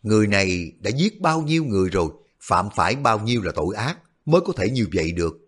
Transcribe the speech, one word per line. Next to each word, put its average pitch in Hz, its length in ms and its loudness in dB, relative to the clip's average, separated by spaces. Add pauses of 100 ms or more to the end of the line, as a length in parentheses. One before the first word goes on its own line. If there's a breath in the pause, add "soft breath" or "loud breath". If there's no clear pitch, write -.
Người 107 240 4
này 92 540 0
đã 101 100 -4
giết 160 300 -2
bao 160 220 0
nhiêu 156 220 0
người 98 240 0
rồi, 87 200 0 (320 soft breath)
phạm 92 360 0
phải 98 200 0
bao 120 240 0
nhiêu 117 220 -2
là 85 100 -4
tội 87 240 -4
ác 123 220 -6 (280)
mới 165 140 4
có 180 160 -6
thể 95 140 0
như 123 240 0
vậy 82 180 0
được. 82 220 -2 (140)